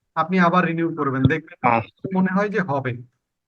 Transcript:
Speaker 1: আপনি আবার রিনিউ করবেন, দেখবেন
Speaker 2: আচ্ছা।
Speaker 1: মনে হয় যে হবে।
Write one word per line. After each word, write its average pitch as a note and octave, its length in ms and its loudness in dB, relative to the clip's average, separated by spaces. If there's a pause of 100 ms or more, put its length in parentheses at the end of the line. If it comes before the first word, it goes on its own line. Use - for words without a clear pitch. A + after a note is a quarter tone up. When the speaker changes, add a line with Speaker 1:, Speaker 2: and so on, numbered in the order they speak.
(160)
Speaker 1:
আপনি F3+ 240 0
আবার F3 260 4
রিনিউ E3 300 -2
করবেন, C3+ 280 -2
দেখবেন C#3 480 0
Speaker 2:
আচ্ছা। - 420 -4
Speaker 1:
মনে F#3 200 0
হয় G3+ 160 0
যে G3+ 120 -2
হবে। C3 360 -4 (500)